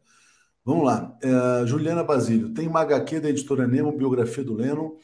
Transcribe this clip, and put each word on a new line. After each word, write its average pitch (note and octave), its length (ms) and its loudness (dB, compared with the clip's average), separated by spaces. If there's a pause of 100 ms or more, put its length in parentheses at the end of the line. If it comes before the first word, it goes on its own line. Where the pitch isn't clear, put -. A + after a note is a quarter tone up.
(640)
Vamos D3+ 220 0
lá, A#2 360 -2
é, B2 440 2
Juliana D#3+ 380 0
Basílio, A2+ 500 0
"Tem E3 140 -4
uma D#3+ 140 0
H C#3+ 200 2
Q D#3+ 180 -4
da D3+ 100 -2
Editora C3 380 0
Nemo, D3 240 2
biografia B2+ 520 0
do A#2 100 -6
Lennon." D3 500 -4